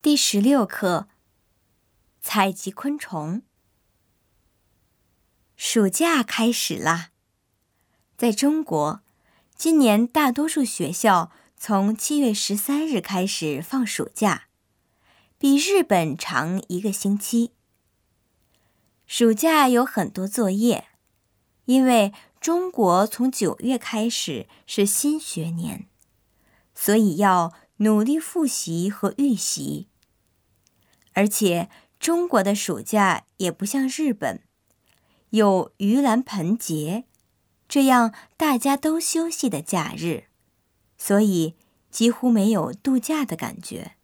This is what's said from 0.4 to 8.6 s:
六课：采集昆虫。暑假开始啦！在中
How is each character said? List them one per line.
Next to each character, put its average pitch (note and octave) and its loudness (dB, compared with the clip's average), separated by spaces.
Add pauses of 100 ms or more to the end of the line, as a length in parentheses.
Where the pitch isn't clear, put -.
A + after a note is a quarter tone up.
六 B3+ 4
课： F3+ -2 (1120)
采 G3 0
集 F#3+ -10
昆 C#4+ -6
虫。 F3 -8 (2000)
暑 - 0
假 D#4 2
开 A3+ 0
始 - -4
啦！ E3 -2 (1040)
在 A#3+ 0
中 D4 0